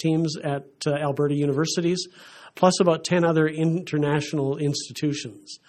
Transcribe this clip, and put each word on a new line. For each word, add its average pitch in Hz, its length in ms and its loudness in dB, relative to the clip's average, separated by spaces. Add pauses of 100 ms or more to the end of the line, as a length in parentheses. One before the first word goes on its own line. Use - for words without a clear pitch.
teams 160 380 0
at, 139 260 -4 (220)
uh, 147 80 2
Alberta 147 400 0
universities, 160 720 0 (480)
plus 185 260 4
about 165 240 2
ten 175 200 2
other 160 220 4
international 151 1120 0
institutions. 143 1000 -6 (100)